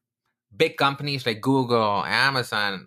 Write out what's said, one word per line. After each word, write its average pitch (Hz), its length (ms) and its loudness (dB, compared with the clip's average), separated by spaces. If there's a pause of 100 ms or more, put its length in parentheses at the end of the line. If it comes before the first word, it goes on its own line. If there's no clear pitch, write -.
(560)
big 120 220 0
companies 139 480 -2
like 107 160 -4
Google, 117 640 2
Amazon, 107 840 0